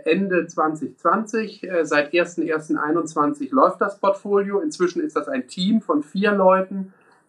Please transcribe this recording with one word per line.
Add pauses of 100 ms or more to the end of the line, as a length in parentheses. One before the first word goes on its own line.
Ende
zwanzig
zwanzig.
Äh,
seit
ersten
ersten
einundzwanzig
läuft
das
Portfolio.
Inzwischen
ist
das
ein
Team
von
vier
Leuten. (340)